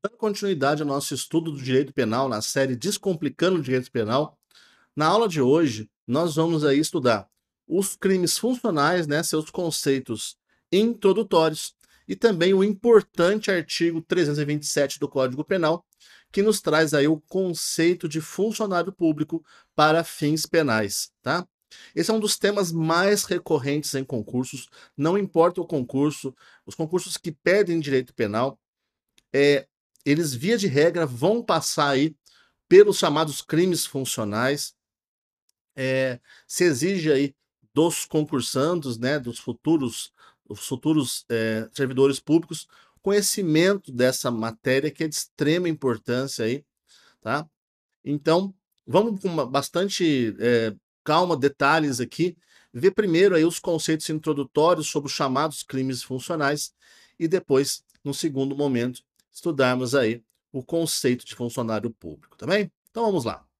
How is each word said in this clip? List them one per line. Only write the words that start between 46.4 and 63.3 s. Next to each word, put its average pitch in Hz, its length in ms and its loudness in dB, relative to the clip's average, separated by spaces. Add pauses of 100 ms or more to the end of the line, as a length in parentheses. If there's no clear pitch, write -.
aí, 131 180 -4 (560)
tá? 147 260 -6 (560)
Então, 160 520 0 (320)
vamos 196 340 0
com 190 80 -4
uma, 156 160 -2
bastante, 139 920 0
é, 113 360 0 (300)
calma, 165 320 2
detalhes 139 640 0
aqui, 165 340 -4 (380)
ver 160 200 2
primeiro 190 420 2
aí 160 100 4
os 165 140 0
conceitos 160 500 -2
introdutórios 156 800 0
sobre 143 220 -6
os - 40 -6
chamados 143 480 -2
crimes 131 400 -6
funcionais 147 720 -4 (460)
e 165 100 -2
depois, 143 560 0 (180)
no 143 120 -6
segundo 139 420 -4
momento, 127 500 -2 (240)
estudarmos 127 640 0
aí 120 260 2 (300)
o 131 140 -10
conceito 156 600 -2
de - 80 -20
funcionário 113 580 -6
público, - 460 -20
tá - 80 -16
bem? 202 280 -2 (180)
Então 233 140 -4
vamos 185 200 0
lá. 92 220 -6 (140)